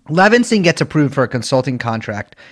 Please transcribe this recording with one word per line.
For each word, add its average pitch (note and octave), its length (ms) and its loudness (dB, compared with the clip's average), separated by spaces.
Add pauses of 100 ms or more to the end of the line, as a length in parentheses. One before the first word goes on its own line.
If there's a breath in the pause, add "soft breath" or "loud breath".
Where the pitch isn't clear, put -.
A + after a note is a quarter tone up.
Levinson G#3+ 560 2
gets E3 180 2
approved C#3+ 320 0
for C3+ 100 0
a A#2 40 -2
consulting B2+ 500 -2
contract A2+ 580 -8 (160 soft breath)